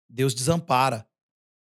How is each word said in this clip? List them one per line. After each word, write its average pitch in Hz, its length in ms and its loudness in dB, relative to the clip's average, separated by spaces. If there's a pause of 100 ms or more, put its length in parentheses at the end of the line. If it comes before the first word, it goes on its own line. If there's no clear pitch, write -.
Deus 131 240 0
desampara. 127 720 0 (640)